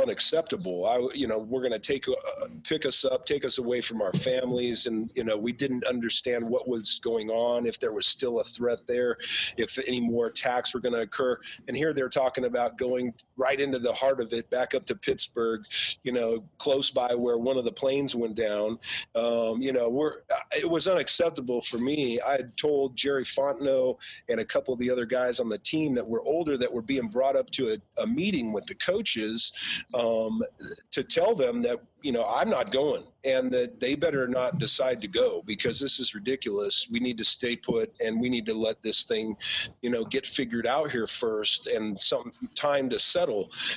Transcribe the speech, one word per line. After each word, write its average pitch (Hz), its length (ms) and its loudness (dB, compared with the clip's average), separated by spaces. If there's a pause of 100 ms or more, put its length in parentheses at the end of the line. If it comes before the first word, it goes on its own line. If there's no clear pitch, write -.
unacceptable. 98 840 0
I, 123 280 2
you 135 140 -2
know, 110 100 0
we're 117 240 -4
gonna 117 160 0
take, 135 300 -2
uh, - 60 0 (500)
pick 156 220 -2
us - 180 2
up, 131 220 0
take 143 180 0
us 127 140 0
away 123 240 0
from 113 200 -4
our 95 120 0
families, 123 720 0
and, 113 280 -2
you 120 120 -2
know, 110 100 2
we 110 160 0
didn't 127 320 -2
understand 117 640 0
what 123 220 0
was 113 300 0
going 113 300 -2
on, 120 360 2
if 113 160 -2
there 117 100 0
was 104 140 0
still 120 340 0
a - 60 -2
threat 120 420 -4
there, 123 300 0 (400)
if 113 200 -2 (120)
any 127 100 0
more 117 280 2
attacks 123 460 0
were 123 60 -4
gonna 117 220 0
occur. 123 360 0 (300)
And 123 80 -4
here 151 180 0
they're 135 140 0
talking 127 380 0
about 120 320 0
going 123 360 0 (220)
right 135 240 2
into 139 180 2
the 117 140 0
heart 131 300 2
of 113 100 -4
it, 117 180 -4
back 123 240 0
up 131 120 -2
to 117 100 -2
Pittsburgh, 113 720 -2 (380)
you 127 100 -2
know, 113 340 0 (120)
close 139 300 2
by 123 240 0
where 120 240 2
one 131 200 0
of 123 80 0
the - 60 0
planes 135 440 0
went 113 200 -2
down. 107 440 0 (360)
Um, 117 460 2
you 135 120 0
know, 120 160 2
we're, 143 320 0 (360)
it 160 120 0
was 165 180 4
unacceptable 143 720 2
for - 180 -4
me. 123 440 0
I 127 120 0
had 123 220 -2
told 139 400 2
Jerry 135 300 0
Fontenot 135 760 2 (300)
and 113 100 2
a 107 60 -2
couple 139 280 0
of 120 60 -2
the 123 100 2
other 123 160 2
guys 123 360 0
on 117 80 0
the 104 80 -2
team 156 380 0
that 110 120 0
were 113 140 0
older 151 360 0
that 120 140 0
were 120 100 -4
being 123 280 -2
brought 131 260 2
up 123 160 2
to 117 220 0
a, - 280 -6
a 107 60 -2
meeting 135 460 0
with 101 120 -4
the - 100 -8
coaches, 117 760 0 (420)
um, 113 480 0 (500)
to 135 120 0
tell 202 320 2
them 120 280 2
that, 120 180 0 (220)
you 143 80 -2
know, 117 160 0
I'm 143 220 2
not 123 220 0
going, 131 320 2 (200)
and 131 280 2
that 123 280 -2
they 131 160 0
better 143 320 0
not 127 320 0
decide 123 420 2
to 107 60 -6
go, 101 400 2
because 113 320 -2
this 135 200 2
is 123 140 -2
ridiculous. 104 760 -2
We 117 80 -2
need 123 180 -2
to 110 60 -2
stay 120 320 2
put, 113 440 -2
and 113 220 0
we 123 80 0
need 117 160 -2
to 110 80 -2
let 110 300 -2
this 107 220 0
thing, 110 300 -2 (460)
you 120 80 -2
know, 117 160 -2
get 135 220 -4
figured 117 400 -2
out 147 240 2
here 113 160 -2
first, 110 580 2
and 110 340 -2
some 120 320 0 (220)
time 143 360 2
to 110 100 0
settle. 139 500 2 (280)